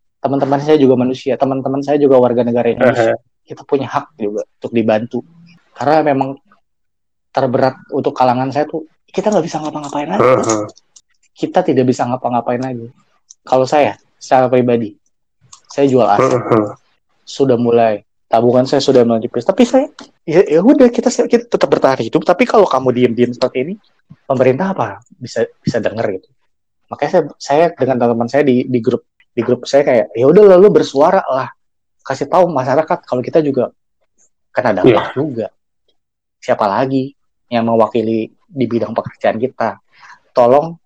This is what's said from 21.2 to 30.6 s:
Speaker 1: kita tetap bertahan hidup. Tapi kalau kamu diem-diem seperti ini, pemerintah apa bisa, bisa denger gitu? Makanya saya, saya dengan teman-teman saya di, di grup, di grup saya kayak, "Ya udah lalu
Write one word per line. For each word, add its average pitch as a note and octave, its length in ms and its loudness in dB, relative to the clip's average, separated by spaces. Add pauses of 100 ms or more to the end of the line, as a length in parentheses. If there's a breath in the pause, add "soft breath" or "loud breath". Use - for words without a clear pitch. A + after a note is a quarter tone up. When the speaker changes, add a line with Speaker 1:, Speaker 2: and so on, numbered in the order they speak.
Speaker 1:
kita A#3 220 0
tetap - 220 -2
bertahan C3+ 320 0
hidup. A#2 240 -2
Tapi F3+ 180 2
kalau G3+ 220 2
kamu C3 260 0
diem-diem A#2+ 400 0
seperti B2+ 320 -4
ini, F3 100 -10 (520)
pemerintah C3+ 480 0
apa A#2+ 140 -4 (240)
bisa, A#2 340 -8 (160)
bisa A#2 160 -2
denger G2+ 420 -6
gitu? - 100 -20 (600)
Makanya D3 220 -6
saya, F3 120 2 (120)
saya D3+ 340 0
dengan B2+ 320 -2
teman-teman A#2 260 0
saya C#3 140 0
di, B2+ 240 2
di B2+ 160 -2
grup, A#2+ 240 -2 (240)
di A#2+ 120 -6
grup A#2+ 220 -2
saya C#3 220 0
kayak, B2 240 2
"Ya A#2 160 -2
udah F#3+ 320 8
lalu F3 240 6